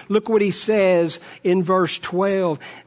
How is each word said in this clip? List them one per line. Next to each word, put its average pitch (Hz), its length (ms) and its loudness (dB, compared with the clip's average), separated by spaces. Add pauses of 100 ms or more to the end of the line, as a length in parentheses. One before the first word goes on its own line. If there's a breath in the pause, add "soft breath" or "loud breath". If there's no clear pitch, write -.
look 214 220 -2
what 220 120 4
he 202 100 0
says 185 680 2 (240 loud breath)
in 185 180 2
verse 185 380 0
twelve. 185 600 -2 (280 loud breath)